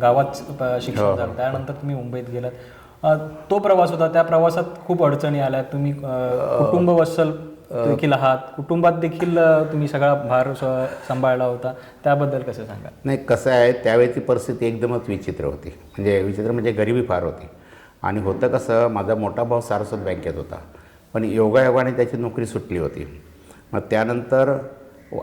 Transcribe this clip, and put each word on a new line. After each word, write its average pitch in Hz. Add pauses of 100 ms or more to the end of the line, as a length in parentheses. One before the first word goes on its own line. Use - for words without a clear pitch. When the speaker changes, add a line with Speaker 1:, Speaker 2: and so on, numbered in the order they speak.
Speaker 1:
गावात, 135
अ, 123
शिक्षण 117
Speaker 2:
हो. 98
Speaker 1:
झालं, 98
त्यानंतर 135
तुम्ही 143
मुंबईत 123
गेलात. 123 (500)
अ, 156 (360)
तो 202
प्रवास 190
होता, 165
त्या 165
प्रवासात 165 (220)
खूप 170
अडचणी 143
आल्या. 135
तुम्ही, 143
अ, 139
Speaker 2:
अ, 127
Speaker 1:
कुटुंबवत्सल 170 (400)
Speaker 2:
अ, -
Speaker 1:
देखील 117
आहात, 131 (180)
कुटुंबात 170
देखील, 165
अ, 160
तुम्ही 151
सगळा 143
भार 127
स्व-, 131 (240)
सांभाळला 127
होता, 123 (300)
त्याबद्दल 143
कसं 110
सांगाल? 104 (120)
Speaker 2:
नाही, 135
कसं 127
आहे, 123
त्यावेळेची 120
परिस्थिती 120
एकदमच 117
विचित्र 92
होती. 71
म्हणजे 98
विचित्र 101
म्हणजे 117
गरिबी 110
फार 90
होती. 80 (560)
आणि 101
होतं 98
कसं, 117
माझा 107
मोठा 110
भाऊ 120
सारस्वत 104
बँकेत 85
होता, - (580)
पण 113
योगायोगाने 120
त्याची 120
नोकरी 120
सुटली 92
होती. 73 (500)
मग 110 (100)
त्यानंतर 120 (640)